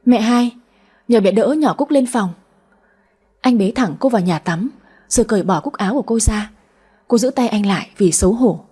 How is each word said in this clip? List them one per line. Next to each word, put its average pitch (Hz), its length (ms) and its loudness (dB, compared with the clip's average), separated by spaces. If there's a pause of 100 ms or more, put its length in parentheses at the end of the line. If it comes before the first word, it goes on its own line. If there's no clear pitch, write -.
"Mẹ 240 160 4
hai, 240 300 0 (560)
nhờ 233 140 4
mẹ 190 100 2
đỡ 220 260 2
nhỏ 262 160 2
Cúc - 180 -4
lên 269 140 2
phòng." 214 240 -4 (1120)
Anh 247 160 2
bế 202 180 0
thẳng 240 240 -4
cô 269 100 0
vào 226 120 0
nhà 175 180 -2
tắm, 180 300 -6 (400)
rồi 226 160 0
cởi 202 180 -2
bỏ 175 160 0
cúc 285 140 -8
áo 202 200 -4
của 277 80 -2
cô 233 180 -2
ra. 214 320 -2 (560)
Cô 240 100 2
giữ 247 120 2
tay 247 180 -2
anh 208 180 -2
lại 190 320 -2
vì 185 140 4
xấu 185 220 2
hổ. 233 260 0 (120)